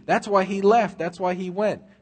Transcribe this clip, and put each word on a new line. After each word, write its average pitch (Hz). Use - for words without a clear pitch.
That's 214
why 196
he 196
left. 202
That's 170
why 185
he 185
went. 185